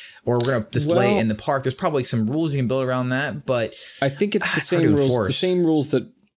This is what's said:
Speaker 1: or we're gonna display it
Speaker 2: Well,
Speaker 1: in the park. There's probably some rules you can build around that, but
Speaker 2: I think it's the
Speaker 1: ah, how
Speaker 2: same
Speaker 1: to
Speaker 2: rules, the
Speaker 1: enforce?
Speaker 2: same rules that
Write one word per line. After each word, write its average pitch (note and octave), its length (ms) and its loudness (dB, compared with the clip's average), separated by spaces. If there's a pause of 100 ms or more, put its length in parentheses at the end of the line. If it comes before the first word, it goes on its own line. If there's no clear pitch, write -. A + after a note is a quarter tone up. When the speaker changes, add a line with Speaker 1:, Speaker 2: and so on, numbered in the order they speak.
(260)
Speaker 1:
or A#2+ 140 0
we're A#2+ 140 0
gonna A2+ 180 -2
display D3 360 2
it A#2+ 40 2
Speaker 2:
Well, G#2 80 2
Speaker 1:
in A2+ 80 0
the A2 80 -2
park. C3 280 -4
There's C3 120 -2
probably D3+ 300 -2
some A2 220 0
rules D3+ 260 -2
you C#3 60 -2
can B2+ 100 -2
build C3 180 -2
around B2+ 220 -2
that, C3 360 -6
but A#2+ 300 -2 (260)
Speaker 2:
I C#3 80 2
think G3+ 260 -2
it's F#3 100 0
the - 60 4
Speaker 1:
ah, - 40 0
how D#3+ 60 0
Speaker 2:
same F3 220 4
Speaker 1:
to E3 40 4
Speaker 2:
rules, D3 120 4
the C#3 80 4
Speaker 1:
enforce? B2 300 2
Speaker 2:
same F3+ 280 2
rules D#3 240 2
that B2+ 220 -2 (260)